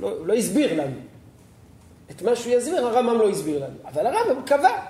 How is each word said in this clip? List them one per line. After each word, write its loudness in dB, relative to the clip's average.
לא, -6
לא 2
הסביר 0
לנו. -6
את -14
מה 2
שהוא 0
יסביר, 0
הרמב"ם 2
לא 4
הסביר -2
לנו. -10
אבל -4
הרמב"ם 0
קבע 2